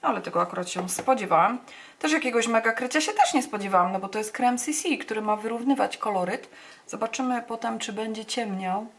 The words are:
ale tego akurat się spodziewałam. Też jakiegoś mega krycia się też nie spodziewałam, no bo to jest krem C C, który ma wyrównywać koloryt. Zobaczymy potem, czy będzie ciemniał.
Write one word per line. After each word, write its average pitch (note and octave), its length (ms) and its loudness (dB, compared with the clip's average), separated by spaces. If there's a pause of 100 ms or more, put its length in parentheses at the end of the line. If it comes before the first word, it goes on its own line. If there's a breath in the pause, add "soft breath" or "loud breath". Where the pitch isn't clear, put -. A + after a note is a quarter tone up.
ale B3 200 0
tego - 200 0
akurat F#3 280 -2
się F3+ 200 -4
spodziewałam. G#3 680 4 (420 loud breath)
Też D#4 120 0
jakiegoś A#3 360 2
mega A3+ 240 4
krycia C4 300 0
się G#4 120 -2
też G#4 200 4
nie C4+ 100 4
spodziewałam, F#3+ 480 2
no F#3+ 80 -2
bo F#3+ 100 -6
to G#3+ 80 -4
jest G#3+ 140 -4
krem B3 260 2
C D4+ 160 -2
C, D#4 240 0
który G#3+ 240 -4
ma G#3+ 140 2
wyrównywać A#3 640 0
koloryt. F#3+ 520 -2 (380 loud breath)
Zobaczymy A#3 540 -2
potem, A#3 380 -6
czy G#3 140 -8
będzie A3 320 -6
ciemniał. G3+ 600 -4 (120)